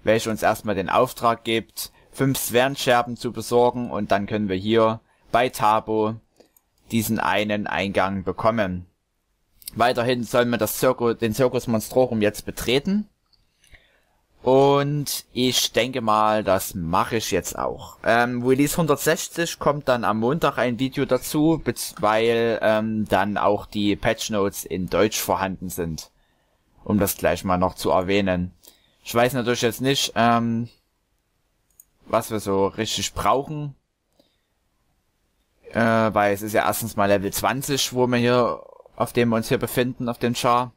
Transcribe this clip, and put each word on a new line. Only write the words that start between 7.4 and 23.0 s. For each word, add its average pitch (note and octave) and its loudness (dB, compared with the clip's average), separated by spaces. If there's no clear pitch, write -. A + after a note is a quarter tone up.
Eingang F#2+ -2
bekommen. F#2+ -2
Weiterhin A#2+ 0
sollen A#2+ 2
wir A#2+ 0
das G#2+ -2
Circu-, A#2+ 2
den A2 -2
Circus B2 0
Monstrorum A#2+ 0
jetzt G#2 0
betreten. F#3+ -2
Und C#3 2
ich B2 0
denke B2+ 0
mal, G#2+ 2
das F#2+ 0
mache G2 0
ich A2 -2
jetzt - -2
auch. B1 -8
Ähm, A#2+ 0
Release C3 2
hundertsechzig E3 -2
kommt D3 -2
dann A#2+ 2
am G#2 0
Montag C#3+ 0
ein A#2+ -2
Video C3 -2
dazu, D#3 0
bez-, - -6
weil, A#2 2
ähm, A2 0